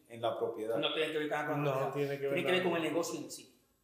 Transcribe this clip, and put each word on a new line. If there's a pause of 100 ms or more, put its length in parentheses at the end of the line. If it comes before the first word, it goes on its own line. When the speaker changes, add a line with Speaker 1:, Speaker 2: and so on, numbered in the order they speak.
Speaker 1:
en
la
propiedad.
Speaker 2:
No
tiene
que
ver
con
la
Speaker 3:
No,
Speaker 2:
propiedad.
Speaker 3:
tiene
que
ver
Speaker 2:
Tiene
que
ver
Speaker 3:
nada.
Speaker 2:
con
el
negocio
en
sí. (240)